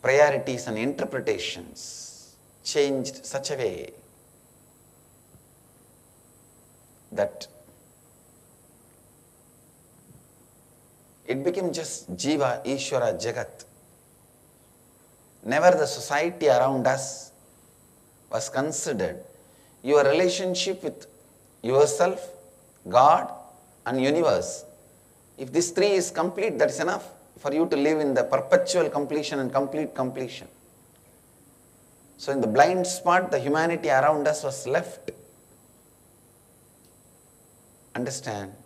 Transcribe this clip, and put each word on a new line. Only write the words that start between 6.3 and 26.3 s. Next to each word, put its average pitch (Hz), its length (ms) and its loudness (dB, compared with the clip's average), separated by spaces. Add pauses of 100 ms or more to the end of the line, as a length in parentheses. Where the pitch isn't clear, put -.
that 104 340 -4 (3750)
it 131 160 -4
became 180 300 -2
just - 440 -8
Jiva, 135 480 0
Ishvara, 131 580 0
Jagat. 113 420 -6 (1800)
Never 165 260 6
the 160 160 4
society 151 640 -2
around 127 380 4
us - 460 -2 (1000)
was 110 180 -6
considered. 135 720 -4 (600)
Your 143 220 6
relationship 180 800 0
with - 240 -8 (560)
yourself, 147 680 2 (580)
God, 135 440 6 (540)
and 131 160 -2
universe, 143 640 0 (720)
if 127 140 -10
this - 180 0
three 202 220 2
is 190 180 0
complete, 185 480 -4